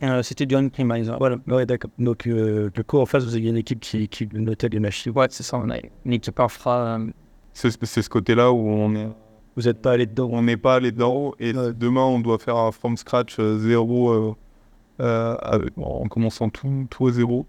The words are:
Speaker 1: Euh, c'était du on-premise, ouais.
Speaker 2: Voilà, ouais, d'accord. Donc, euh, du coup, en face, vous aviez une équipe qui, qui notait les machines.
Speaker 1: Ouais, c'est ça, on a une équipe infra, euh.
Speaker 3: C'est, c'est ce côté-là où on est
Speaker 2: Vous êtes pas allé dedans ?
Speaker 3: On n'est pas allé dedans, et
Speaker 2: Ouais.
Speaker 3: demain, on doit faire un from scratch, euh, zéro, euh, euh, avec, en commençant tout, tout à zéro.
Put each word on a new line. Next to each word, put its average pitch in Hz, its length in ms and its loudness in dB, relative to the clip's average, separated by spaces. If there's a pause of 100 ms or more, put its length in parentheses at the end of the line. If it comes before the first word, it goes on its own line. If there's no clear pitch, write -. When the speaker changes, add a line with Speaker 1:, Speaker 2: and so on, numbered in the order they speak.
Speaker 1:
Euh, 131 180 2
c'était 135 240 -4
du 135 100 2
on-premise, 123 540 0
ouais. 120 80 -6
Speaker 2:
Voilà, 127 200 2 (100)
ouais, 127 180 2
d'accord. 120 320 -2
Donc, 120 300 0
euh, 110 440 2
du 113 120 -4
coup, - 140 0
en 131 80 6
face, 131 180 0
vous 117 120 -4
aviez 113 160 0
une 113 60 0
équipe 113 220 -4
qui, 107 300 -4
qui - 240 -6
notait 110 360 -2
les 107 100 -2
machines. 107 360 -2
Speaker 1:
Ouais, 131 140 4
c'est - 140 -12
ça, - 140 -6
on 123 120 -4
a 120 80 -6 (280)
une 123 80 -2
équipe 110 260 -4
infra, 120 600 0
euh. 110 80 -6 (460)
Speaker 3:
C'est, 117 320 -2
c'est 113 160 -2
ce - 80 -4
côté-là 120 420 4
où 117 160 2
on 107 280 2
est 107 120 -6 (480)
Speaker 2:
Vous 120 120 0
êtes 117 140 0
pas 127 100 2
allé 123 140 4
dedans ? 117 260 -2
Speaker 3:
On 117 120 0
n'est 117 140 2
pas 131 180 4
allé 127 160 2
dedans, 127 480 0
et 117 140 -2
Speaker 2:
Ouais. 123 200 -2
Speaker 3:
demain, 120 300 2
on 127 160 2
doit 113 180 2
faire 117 180 -2
un 113 160 2
from 117 260 -4
scratch, - 420 -2
euh, 110 200 2
zéro, 117 500 4
euh, 110 260 2 (680)
euh, 113 380 0
avec, 117 380 0
en 131 300 -4
commençant 113 420 -2
tout, 135 400 -4
tout - 180 0
à 123 40 4
zéro. 120 380 0